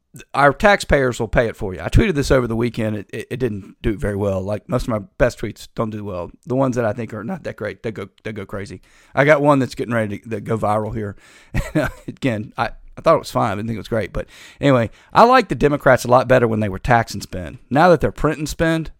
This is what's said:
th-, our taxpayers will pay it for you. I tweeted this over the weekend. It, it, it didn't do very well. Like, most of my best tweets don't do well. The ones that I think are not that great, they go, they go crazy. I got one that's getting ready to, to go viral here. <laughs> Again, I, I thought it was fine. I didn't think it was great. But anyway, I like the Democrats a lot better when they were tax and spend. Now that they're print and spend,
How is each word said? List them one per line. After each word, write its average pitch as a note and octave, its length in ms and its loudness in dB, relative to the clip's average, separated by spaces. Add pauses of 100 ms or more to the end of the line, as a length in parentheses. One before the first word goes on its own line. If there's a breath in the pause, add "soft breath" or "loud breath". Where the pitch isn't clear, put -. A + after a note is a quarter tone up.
(120)
th-, - 120 -18 (100)
our C#3 180 4
taxpayers D3 640 2
will A2 100 -4
pay B2 180 2
it G2+ 100 -6
for F#2+ 180 -6
you. D2+ 60 -10
I F2+ 80 -6
tweeted G3+ 260 4
this C#3+ 160 0
over C3 160 4
the A2+ 100 -4
weekend. A2+ 400 -2
It, G2+ 160 -12
it, A#2 180 -10
it B2 80 -6
didn't G#2+ 420 -6
do A2+ 160 -2
very G2+ 200 -4
well. G2 260 -2
Like, G2+ 260 -8
most B2 140 -2
of - 60 -8
my A2+ 100 -2
best A2+ 420 -2
tweets - 340 -10
don't A2+ 160 -4
do G#2+ 140 -10
well. F2+ 260 -8 (160)
The A#2+ 80 -4
ones C3 220 0
that B2 80 0
I G#2+ 80 0
think A2+ 220 -10
are G#2 100 -10
not E3 200 -10
that A2 120 -10
great, G#2 260 -10
they A2+ 80 -6
go, G2+ 180 -10 (160)
they A2 80 -8
go G#2 120 -12
crazy. G2 380 -14 (320 soft breath)
I C3 100 2
got C#3+ 160 4
one C#3+ 180 4
that's B2 160 -2
getting A#2 200 -6
ready G#2+ 240 -2
to, - 100 -20
to G#2+ 120 -8
go A2 180 -4
viral G#2+ 360 -2
here. G#2 220 -8 (580 soft breath)
<laughs> - 320 -4
Again, A2 520 -4
I, A#2 140 -4 (240)
I - 40 -20
thought D#3+ 160 4
it - 40 0
was - 100 -12
fine. B2 220 -2
I - 20 -6
didn't G2+ 140 -6
think A2+ 80 -6
it F#2+ 40 -10
was - 80 -14
great. G#2+ 240 -4
But - 160 -8 (320 loud breath)
anyway, B2+ 300 2 (240 soft breath)
I F#3+ 100 8
like B3 240 6
the D#3+ 60 -4
Democrats C#3 500 4
a A#2 40 -4
lot B2 200 4
better B2 180 4
when A2 140 0
they G#2+ 80 -2
were F#2 100 -8
tax - 360 0
and G2+ 80 -10
spend. F2+ 360 -12 (120)
Now D#3 180 4
that E3+ 120 6
they're G2+ 120 -2
print D3 260 -2
and D3+ 100 -6
spend, D#3+ 520 -2